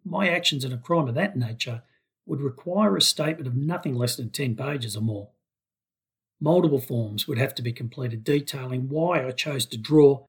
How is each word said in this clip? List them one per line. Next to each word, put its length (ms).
my 240
actions 380
in 80
a 40
crime 300
of 80
that 220
nature 460
would 160
require 560
a 40
statement 460
of 80
nothing 400
less 200
than 160
ten 240
pages 420
or 40
more. 280
Multiple 400
forms 460
would 100
have 180
to 60
be 100
completed 540
detailing 640
why 360
I 60
chose 360
to 100
draw 520